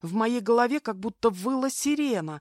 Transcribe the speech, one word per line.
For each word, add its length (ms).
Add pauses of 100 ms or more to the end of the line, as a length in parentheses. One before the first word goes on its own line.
В 140
моей 260
голове 400
как 180
будто 300
выла 420
сирена 720